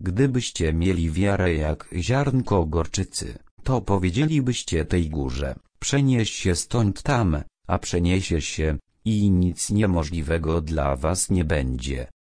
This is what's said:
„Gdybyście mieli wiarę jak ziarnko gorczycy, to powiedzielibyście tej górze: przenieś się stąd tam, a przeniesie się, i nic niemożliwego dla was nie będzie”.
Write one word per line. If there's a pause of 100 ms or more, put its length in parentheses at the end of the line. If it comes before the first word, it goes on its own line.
„Gdybyście
mieli
wiarę
jak
ziarnko
gorczycy, (240)
to
powiedzielibyście
tej
górze: (240)
przenieś
się
stąd
tam, (240)
a
przeniesie
się, (260)
i
nic
niemożliwego
dla
was
nie
będzie”. (320)